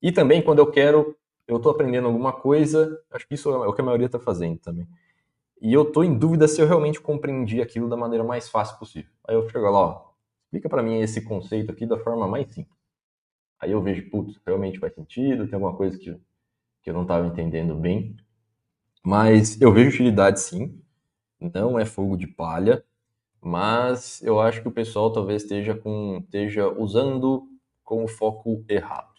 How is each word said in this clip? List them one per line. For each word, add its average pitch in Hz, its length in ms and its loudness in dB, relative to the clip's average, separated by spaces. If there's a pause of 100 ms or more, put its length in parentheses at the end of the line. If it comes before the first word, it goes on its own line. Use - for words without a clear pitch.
E 175 100 0
também 160 300 6
quando 156 180 4
eu 147 100 8
quero, 147 460 4 (320)
eu 117 120 -2
tô 117 100 2
aprendendo 123 380 0
alguma 123 260 -2
coisa, 156 680 0 (120)
acho - 160 -14
que 147 80 -10
isso 143 140 -6
é 127 180 -2
o 101 60 -2
que - 80 -4
a 131 40 0
maioria 123 240 0
tá - 100 -6
fazendo 85 400 -4
também. 85 280 -10 (720)
E 110 140 0
eu 143 120 6
tô 151 180 2
em 175 100 2
dúvida 156 340 4
se 151 140 2
eu 151 60 6
realmente 151 320 2
compreendi 131 640 -4
aquilo 117 280 -4
da 117 60 -4
maneira 117 280 -2
mais 120 260 -6
fácil 107 280 -4
possível. - 320 -18 (180)
Aí 113 60 -2
eu 113 160 2
chego 110 200 0
lá, 98 100 4
ó, 85 300 0 (360)
explica - 240 -8
pra 135 140 -2
mim 113 160 -2
esse 110 220 -2
conceito 107 500 -6
aqui - 140 -8
da 113 120 -2
forma 113 300 -4
mais 131 260 -4
simples. - 240 -16 (840)
Aí 87 120 -6
eu 104 100 0
vejo, 92 280 -4
putz, - 360 -6
realmente 95 320 -4
faz - 160 -8
sentido, 120 520 -4
tem 101 80 -10
alguma 95 200 -4
coisa 95 240 -4
que, - 160 -14 (680)
que - 80 -14
eu 87 40 -6
não 87 120 -4
tava 87 200 0
entendendo 82 500 -4
bem. 87 420 -4 (840)
Mas 107 600 4
eu 123 100 10
vejo 117 180 8
utilidade 101 520 4
sim, - 400 -10 (580)
não 104 400 -2
é 110 60 0
fogo 98 320 -4
de 87 100 -8
palha, 87 560 0 (560)
mas 113 840 -2
eu 110 200 2
acho 113 200 0
que 110 60 -8
o 113 40 -6
pessoal 110 420 -2
talvez 104 300 -2
esteja 104 300 -4
com, 104 520 -8
esteja 104 420 -4
usando 131 800 -2 (380)
com 113 180 -4
o 113 40 -4
foco 110 600 -4
errado. - 520 -6